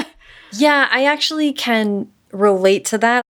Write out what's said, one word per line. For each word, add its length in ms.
Yeah, 400
I 140
actually 480
can 560
relate 540
to 140
that. 340